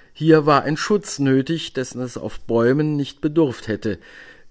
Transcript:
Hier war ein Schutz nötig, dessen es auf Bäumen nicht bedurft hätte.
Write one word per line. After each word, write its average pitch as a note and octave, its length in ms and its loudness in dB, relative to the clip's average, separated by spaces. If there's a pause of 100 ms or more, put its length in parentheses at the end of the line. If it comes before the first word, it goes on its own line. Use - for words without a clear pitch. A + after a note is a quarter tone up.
(140)
Hier D#3 320 4
war C#3+ 180 4
ein D3+ 120 -2
Schutz - 440 -2
nötig, C3+ 540 0
dessen B2+ 280 -8
es B2+ 160 -10
auf - 240 -10
Bäumen C3+ 560 2
nicht - 240 -6
bedurft D3+ 460 0
hätte. G#2 300 -4 (540)